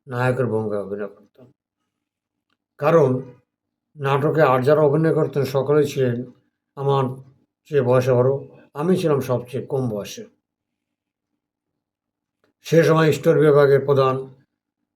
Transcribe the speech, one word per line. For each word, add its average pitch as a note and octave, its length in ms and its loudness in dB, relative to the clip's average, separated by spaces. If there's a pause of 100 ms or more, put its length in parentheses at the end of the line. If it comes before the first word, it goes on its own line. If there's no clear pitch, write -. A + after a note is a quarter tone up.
নায়কের B2+ 380 -2
ভূমিকায় G#2+ 380 -4
অভিনয় G2+ 240 -8
করতাম। B2 440 -20 (1300)
কারণ C#3+ 540 0 (640)
নাটকে C#3 460 -2
আর C3 200 4
যারা D3 200 2
অভিনয় D#3 320 0
করতেন C#3+ 320 -2
সকলেই C#3 400 0
ছিলেন B2 460 -4 (440)
আমার C#3 280 -2 (640)
চেয়ে D3 160 -2
বয়সে B2+ 320 2
বড়, B2 180 2 (420)
আমি E3 240 0
ছিলাম D3 220 0
সবচেয়ে B2 460 -6
কম C3 240 -6
বয়সে। G#2 360 -10 (2250)
সে D#3+ 220 2
সময় D#3+ 280 2
স্টোর D3 280 0
বিভাগের C#3+ 460 4
প্রধান C3+ 500 -2 (600)